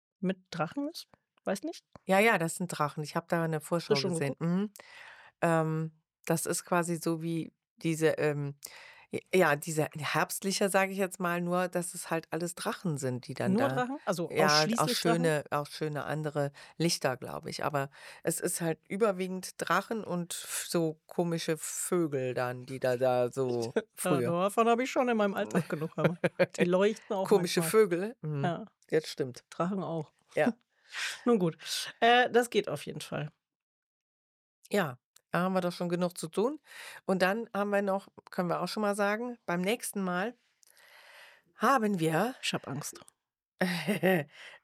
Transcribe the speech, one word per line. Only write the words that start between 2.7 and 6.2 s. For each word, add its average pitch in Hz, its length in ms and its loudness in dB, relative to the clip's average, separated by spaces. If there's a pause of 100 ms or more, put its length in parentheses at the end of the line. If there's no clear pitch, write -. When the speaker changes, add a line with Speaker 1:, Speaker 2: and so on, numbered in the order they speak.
Speaker 2:
Ich - 120 -6
hab 170 140 -4
da 170 140 0
eine 160 180 -2
Vorschau - 320 0
Speaker 1:
Hast 143 100 2
du 190 60 0
schon - 40 -2
Speaker 2:
gesehen. 143 200 -2
Speaker 1:
geguckt? - 80 -10
Speaker 2:
Mhm. 185 300 0 (680)
Ähm, 160 500 2 (340)